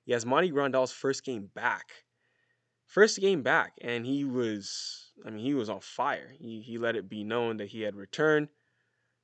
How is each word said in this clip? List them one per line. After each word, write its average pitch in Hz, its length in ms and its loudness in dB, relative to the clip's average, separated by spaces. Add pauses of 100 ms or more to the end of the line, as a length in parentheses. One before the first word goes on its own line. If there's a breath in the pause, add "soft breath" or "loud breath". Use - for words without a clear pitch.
Yasmani 127 440 4
Grandal's 131 400 2
first - 340 -2
game 104 300 -6
back. 107 340 -4 (960)
First 214 340 6
game 190 220 4
back, 127 400 2
and 120 240 -2
he 139 180 -2
was, 113 880 -4 (140)
I 113 60 -10
mean, 107 120 -8
he 139 120 0
was 117 120 0
on 98 140 -6
fire. 120 580 -4
He, 113 220 -12
he 117 160 -10
let 117 180 0
it 95 140 -6
be 107 140 -6
known 113 340 0
that 104 120 -8
he 110 120 -10
had 104 140 -4
returned. 151 540 2 (760)